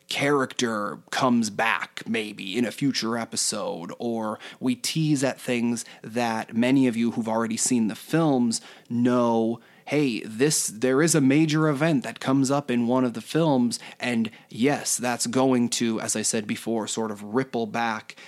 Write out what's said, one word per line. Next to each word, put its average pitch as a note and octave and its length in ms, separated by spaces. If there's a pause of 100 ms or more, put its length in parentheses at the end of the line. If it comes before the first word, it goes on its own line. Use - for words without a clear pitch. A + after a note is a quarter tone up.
character B2 880 (100)
comes A#2+ 400
back G#2 580
maybe G#2 500
in A#2+ 80
a G#2 60
future A#2+ 460
episode, G#2 800
or A2+ 420 (200)
we B2+ 160
tease D3+ 480
at B2+ 160
things A#2+ 460 (160)
that A2+ 540
many B2+ 320
of A2+ 100
you A#2 140
who've A2+ 180
already A2+ 280
seen A2+ 300
the F#2+ 80
films C3+ 640 (300)
know, A#2+ 720 (260)
hey, C3+ 360
this, B2 460
there C3 340
is E3 140
a D#3 60
major D3+ 460
event D3 360
that A#2 160
comes C3+ 320
up C#3+ 180
in A#2+ 180
one B2+ 160
of A#2+ 100
the A2+ 80
films, C3 580 (200)
and A#2 300 (180)
yes, B2+ 500
that's A#2+ 280
going B2+ 420
to, A#2 320
as - 160
I A2 60
said G#2+ 240
before, A2+ 420
sort A2+ 220
of G#2 140
ripple A#2 420
back A2 500 (120)